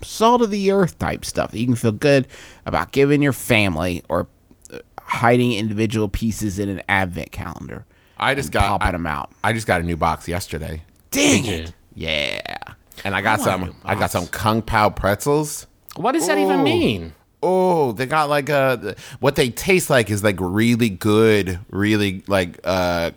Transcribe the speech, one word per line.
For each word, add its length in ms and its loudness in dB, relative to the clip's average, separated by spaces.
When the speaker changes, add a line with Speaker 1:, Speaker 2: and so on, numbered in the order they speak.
Speaker 1:
salt 360 2
of 100 2
the 200 0
earth 300 2
type 240 -4
stuff 260 -4
that 80 -8
you 80 -2
can 80 2
feel 180 0
good 360 2
about 260 -4
giving 280 4
your 120 2
family 760 0
or, 200 -2
uh, 60 -14
hiding 540 2
individual 540 0
pieces 520 -4
in 80 -4
an 200 -6
advent 440 -2
calendar 520 -12
Speaker 2:
I 200 0
just 100 -4
Speaker 1:
and 80 -12
Speaker 2:
got, 140 2
Speaker 1:
popping 140 0
Speaker 2:
I, 0 -
Speaker 1:
'em 140 -4
out. 220 -6
Speaker 2:
I 100 2
just 140 -4
got 140 2
a 40 -4
new 120 -2
box 320 -2
yesterday. 540 -8
Speaker 1:
Dang 320 2
Speaker 3:
Did 100 -4
Speaker 1:
it. 160 -6
Speaker 3:
you? 40 -14
Speaker 1:
Yeah. 600 -6
Speaker 2:
And 120 -4
I 40 0
got 200 2
Speaker 1:
I 20 -6
want 60 0
a 40 2
Speaker 2:
some, 80 -2
Speaker 1:
new 40 -14
Speaker 2:
I 100 -2
got 60 -2
Speaker 1:
box. 120 -2
Speaker 2:
some 160 -2
Kung 340 0
Pao 280 2
pretzels. 760 -2
Speaker 3:
What 160 -2
does 160 -2
that 100 0
even 220 2
Speaker 2:
Ooh. 40 2
Speaker 3:
mean? 480 0
Speaker 2:
Oh, 480 2
they 140 -4
got, 220 0
like, 200 0
a, 460 0
what 160 2
they 160 2
taste 400 0
like 200 4
is, 120 -2
like, 160 2
really 520 2
good, 680 4
really, 580 0
like, 340 -2
uh, 540 0